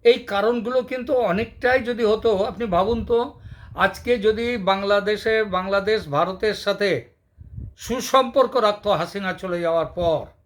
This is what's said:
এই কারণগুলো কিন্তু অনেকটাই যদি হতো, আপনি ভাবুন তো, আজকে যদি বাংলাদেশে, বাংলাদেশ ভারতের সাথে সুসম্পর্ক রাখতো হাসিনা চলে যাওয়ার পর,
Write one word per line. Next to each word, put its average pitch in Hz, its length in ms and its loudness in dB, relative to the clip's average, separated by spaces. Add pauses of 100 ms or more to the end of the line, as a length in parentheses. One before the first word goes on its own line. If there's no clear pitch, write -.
এই 240 160 6
কারণগুলো 233 640 0
কিন্তু 254 320 -4
অনেকটাই 233 680 2
যদি 233 240 -2
হতো, 214 260 2 (140)
আপনি 226 220 -4
ভাবুন 202 400 0
তো, 240 340 0 (360)
আজকে 196 440 0
যদি 226 380 0
বাংলাদেশে, 202 880 0
বাংলাদেশ 196 640 0
ভারতের 185 460 0
সাথে 202 360 -2 (880)
সুসম্পর্ক 254 800 2
রাখতো 208 340 0
হাসিনা 185 420 -2
চলে 175 280 -6
যাওয়ার 165 240 0
পর, 165 360 -2 (240)